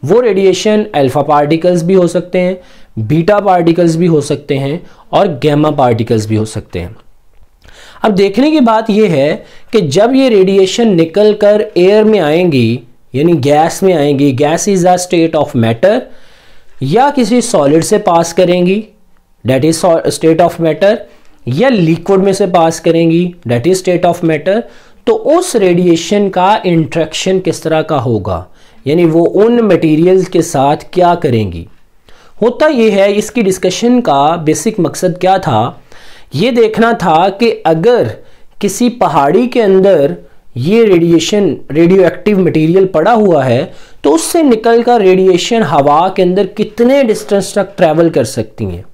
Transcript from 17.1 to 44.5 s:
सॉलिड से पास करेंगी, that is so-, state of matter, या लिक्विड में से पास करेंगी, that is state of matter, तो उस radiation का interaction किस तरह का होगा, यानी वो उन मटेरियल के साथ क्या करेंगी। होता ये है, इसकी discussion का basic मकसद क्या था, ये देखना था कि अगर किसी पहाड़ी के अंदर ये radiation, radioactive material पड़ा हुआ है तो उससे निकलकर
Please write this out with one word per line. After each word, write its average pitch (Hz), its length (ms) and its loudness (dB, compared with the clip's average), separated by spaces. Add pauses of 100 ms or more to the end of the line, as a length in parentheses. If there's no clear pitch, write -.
सॉलिड 156 420 0
से 208 140 0
पास 170 360 0
करेंगी, 180 500 0 (600)
that 127 200 0
is 160 200 -2
so-, 165 340 0
state 165 300 2
of 165 120 -8
matter, 165 340 0 (520)
या 160 220 0
लिक्विड 180 500 0
में 196 140 0
से 196 140 -2
पास 165 320 0
करेंगी, 165 560 0 (120)
that 120 200 -2
is 185 160 0
state 175 220 -2
of 170 200 -2
matter, 165 360 -2 (460)
तो 233 60 2
उस 320 420 0
radiation 185 720 0
का 190 360 0
interaction 165 720 -2
किस 165 240 -6
तरह 156 180 -2
का 156 160 -4
होगा, 104 480 -4 (420)
यानी 165 180 2
वो 165 180 2
उन 220 380 2
मटेरियल 175 640 2
के 175 160 -2
साथ 139 520 -2
क्या 175 220 2
करेंगी। 110 520 -4 (720)
होता 240 260 0
ये 233 240 2
है, 196 220 2
इसकी 208 300 -4
discussion 190 580 0
का 147 360 0
basic 160 420 -4
मकसद 170 420 -4
क्या 185 180 2
था, 127 420 -4 (540)
ये 208 160 0
देखना 226 420 2
था 175 240 0 (120)
कि 220 220 0 (140)
अगर 165 440 0 (520)
किसी 202 280 -2
पहाड़ी 170 580 0
के 247 140 -2
अंदर 190 540 2 (420)
ये 190 280 2
radiation, 170 720 2 (140)
radioactive 175 680 2
material 165 460 2
पड़ा 185 260 0
हुआ 196 320 2
है 131 280 -2 (320)
तो 139 80 2
उससे 330 320 0
निकलकर 233 580 2